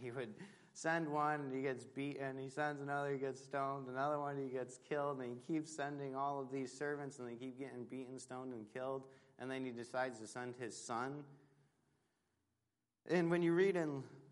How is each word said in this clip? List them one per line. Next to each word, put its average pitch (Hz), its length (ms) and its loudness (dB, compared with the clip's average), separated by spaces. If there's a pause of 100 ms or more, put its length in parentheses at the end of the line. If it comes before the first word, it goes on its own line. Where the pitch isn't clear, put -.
he 123 100 -6
would 117 240 -4 (400)
send 165 340 2
one 147 320 4
and 135 120 -4
he 131 100 0
gets 127 220 0
beaten, 135 540 -4
he 135 100 -4
sends 147 320 0
another, 143 300 0
he 139 80 2
gets 135 240 -2
stoned, 139 460 0
another 139 320 2
one, 143 160 0
he 135 120 0
gets 127 300 -2 (100)
killed, 143 320 2
and 123 80 -2
he 123 240 -4
keeps 156 220 0
sending 143 400 -2
all 139 260 2
of 131 120 -4
these 131 200 0
servants 143 460 -2
and 123 80 -6
they 120 80 -6
keep 123 240 -6
getting 123 260 -6
beaten, 127 340 -8
stoned, 127 340 -6
and 107 200 -8
killed, 135 300 -2 (380)
and 127 100 -2
then 131 140 -2
he 127 80 -2
decides 120 480 -2
to 110 60 -8
send 123 280 -6
his 120 220 -6
son? 135 480 -2 (1900)
And 165 200 6
when 175 120 6
you 170 120 8
read 190 200 8
in 147 300 2 (280)